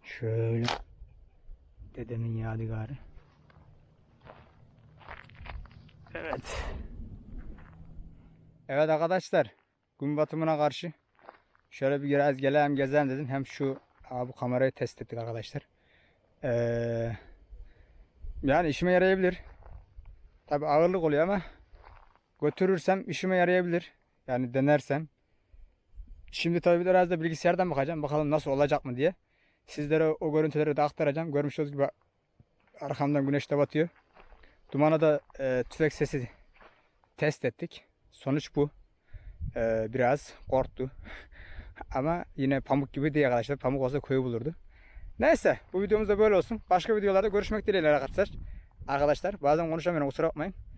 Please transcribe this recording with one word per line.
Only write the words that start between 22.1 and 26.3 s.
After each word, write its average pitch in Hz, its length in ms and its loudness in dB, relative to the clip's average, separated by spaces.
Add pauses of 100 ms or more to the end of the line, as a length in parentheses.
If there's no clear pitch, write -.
götürürsem 185 680 0
işime 185 280 0
yarayabilir. 175 560 2 (340)
Yani 123 260 -2
denersem. 143 540 2 (1200)